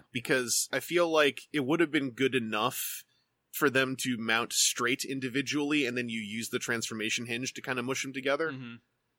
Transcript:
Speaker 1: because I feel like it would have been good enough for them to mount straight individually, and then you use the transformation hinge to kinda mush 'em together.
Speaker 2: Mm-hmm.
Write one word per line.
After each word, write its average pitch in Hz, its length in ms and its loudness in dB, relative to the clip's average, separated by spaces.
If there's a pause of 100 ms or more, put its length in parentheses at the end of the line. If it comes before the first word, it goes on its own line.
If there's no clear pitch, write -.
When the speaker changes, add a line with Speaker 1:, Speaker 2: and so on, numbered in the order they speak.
(100)
Speaker 1:
because 123 600 0
I 131 80 0
feel 170 280 2
like 151 340 4 (100)
it 151 120 0
would 156 160 2
have 156 120 4
been 139 180 2
good 131 240 2
enough 110 720 0 (480)
for 143 180 4
them 131 300 2
to 127 180 0
mount 113 340 2
straight - 520 2
individually, 135 840 0
and 120 100 -2
then 120 120 -4
you 113 120 -4
use 107 280 -6
the 123 100 -2
transformation 113 680 -2
hinge 123 280 -4
to 123 80 -12
kinda 127 200 -4
mush 127 220 -2
'em 135 80 -10
together. 139 400 -2
Speaker 2:
Mm-hmm. 123 220 -12 (440)